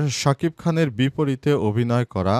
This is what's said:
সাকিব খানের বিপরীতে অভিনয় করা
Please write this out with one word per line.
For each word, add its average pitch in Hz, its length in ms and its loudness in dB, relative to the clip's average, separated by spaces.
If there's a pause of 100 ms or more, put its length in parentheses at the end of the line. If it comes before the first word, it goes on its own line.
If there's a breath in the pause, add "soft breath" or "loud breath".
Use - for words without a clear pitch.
সাকিব 147 480 -2
খানের 160 320 0
বিপরীতে 135 640 -2
অভিনয় 120 520 0
করা 95 340 0